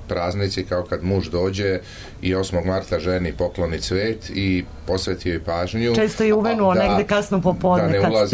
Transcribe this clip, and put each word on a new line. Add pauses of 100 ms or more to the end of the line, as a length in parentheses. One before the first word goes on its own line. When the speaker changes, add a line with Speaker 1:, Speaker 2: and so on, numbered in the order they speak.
Speaker 1:
praznici,
kao
kad
muž
dođe (420)
i
osmog
marta
ženi
pokloni
cvet
i (240)
posveti
joj
pažnju.
Speaker 2:
Često
je
uvenuo
Speaker 1:
Da,
Speaker 2:
negde
kasno
popodne
Speaker 1:
da
ne
Speaker 2:
kad
Speaker 1:
ulazim